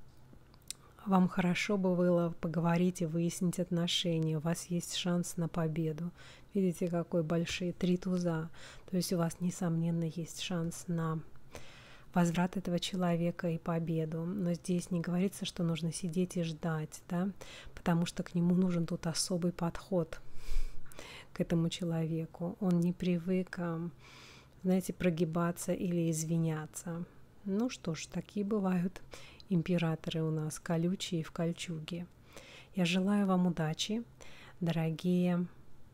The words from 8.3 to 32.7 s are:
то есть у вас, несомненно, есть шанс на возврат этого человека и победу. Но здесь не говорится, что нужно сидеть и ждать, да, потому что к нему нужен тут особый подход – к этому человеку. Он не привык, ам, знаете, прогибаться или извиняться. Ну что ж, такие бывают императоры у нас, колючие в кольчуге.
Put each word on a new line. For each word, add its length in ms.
то 80
есть 160
у 40
вас, 220
несомненно, 640
есть 380
шанс 460
на 340
возврат 440
этого 200
человека 720
и 80
победу. 680
Но 280
здесь 380
не 80
говорится, 460
что 180
нужно 300
сидеть 420
и 80
ждать, 640
да, 220
потому 320
что 160
к 140
нему 180
нужен 320
тут 220
особый 460
подход – 640
к 60
этому 300
человеку. 920
Он 200
не 140
привык, 640
ам, 320
знаете, 300
прогибаться 800
или 380
извиняться. 920
Ну 240
что 260
ж, 120
такие 380
бывают 560
императоры 760
у 80
нас, 280
колючие 640
в 80
кольчуге. 720